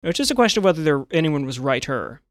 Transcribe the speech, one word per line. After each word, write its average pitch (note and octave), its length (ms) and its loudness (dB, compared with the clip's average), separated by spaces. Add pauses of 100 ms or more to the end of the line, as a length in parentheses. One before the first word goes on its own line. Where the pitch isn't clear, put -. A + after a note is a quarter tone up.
It - 20 -2
was E3+ 100 -2
just C#4+ 140 0
a C#4 40 0
question A3+ 260 2
of F#3+ 40 -4
whether E3 200 2
there, C#3+ 260 2
anyone D#3 340 0
was C3 140 -8
righter B2+ 600 -4 (100)